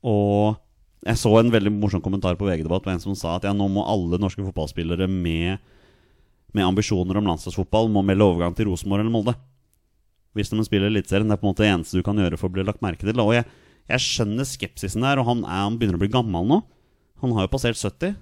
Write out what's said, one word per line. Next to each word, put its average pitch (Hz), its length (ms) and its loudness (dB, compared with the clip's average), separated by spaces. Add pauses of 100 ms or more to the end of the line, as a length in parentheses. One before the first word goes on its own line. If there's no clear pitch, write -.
Og 104 460 2 (500)
jeg 110 160 0
så 107 160 4
en 117 160 6
veldig 107 220 4
morsom 101 260 0
kommentar 92 400 0
på 101 80 0
V 92 80 2
G 78 80 -4
Debatt, 87 220 -2
hvor 95 80 -2
en 82 80 -6
som 98 160 -6
sa 85 180 -4
at, 92 80 -6
ja, 101 80 -2
nå 101 160 0
må 98 160 0
alle 90 380 0
norske 98 180 -4
fotballspillere 87 720 -4
med, 87 480 -2 (960)
med 98 80 2
ambisjoner 92 560 2
om 104 80 0
landslagsfotball 98 640 0
må 98 160 2
melde 98 160 6
overgang 87 320 2
til 107 140 0
Rosenborg 98 340 -2
eller 113 80 -2
Molde. 113 240 0 (960)
Hvis 104 160 -4
de 110 160 -2
spiller 101 240 2
Eliteserien, 104 400 0
det 104 80 2
er - 80 -6
på 101 60 2
en - 20 0
måte 107 140 2
det 101 80 4
eneste 90 260 -2
du 87 80 -2
kan 101 160 0
gjøre 85 160 -2
for 95 80 -2
å 90 80 -6
bli 95 80 -2
lagt 101 160 -4
merke 92 240 -4
til. 113 160 0
Og 110 160 4
jeg, 120 80 0 (480)
jeg 127 160 -2
skjønner 117 400 -2
skepsisen 104 560 -6
der, 135 160 2
og 123 80 0
han 120 160 0
er, 98 240 -2
han 113 80 -4
begynner 101 240 0
å 98 60 2
bli 110 100 -2
gammel 101 320 0
nå. 185 140 4 (580)
Han 123 160 0
har 98 80 2
jo 101 80 -4
passert 123 240 -2
sytti. 175 460 -4